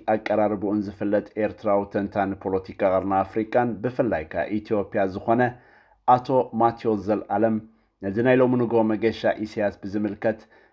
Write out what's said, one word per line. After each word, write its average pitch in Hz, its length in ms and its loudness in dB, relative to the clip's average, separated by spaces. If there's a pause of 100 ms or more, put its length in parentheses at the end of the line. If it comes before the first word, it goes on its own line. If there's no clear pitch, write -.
ኣቀራርብኡን 107 760 0
ዝፍለጥ 101 440 -2 (100)
ኤርትራዊ 101 500 0
ተንታኒ 101 520 -2
ፖለቲካ - 500 -4
ቀርኒ 95 260 2
ኣፍሪቃን 110 640 0
ብፍላይ 107 480 -2
ከ 85 260 -4
ኢትዮጵያ 104 560 -2
ዝኾነ 113 360 0 (680)
ኣቶ 127 200 4 (240)
ማቴዎስ 113 520 0
ዘለኣለም 107 520 0 (460)
ነዚ 95 200 -4
ናይ 127 140 6
ሎሚ 127 200 4
ንጎ 117 260 0
መገሻ 110 560 0
ኢሳያስ 104 400 -4
ብዝምልከት 104 600 -4 (320)